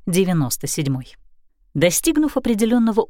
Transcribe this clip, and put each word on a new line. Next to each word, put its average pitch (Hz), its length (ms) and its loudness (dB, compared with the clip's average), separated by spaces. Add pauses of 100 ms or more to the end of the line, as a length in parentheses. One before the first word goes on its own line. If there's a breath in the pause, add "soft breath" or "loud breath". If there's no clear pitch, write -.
девяносто 170 640 0
седьмой. 135 480 -6 (600)
Достигнув 294 600 0
определенного 226 720 2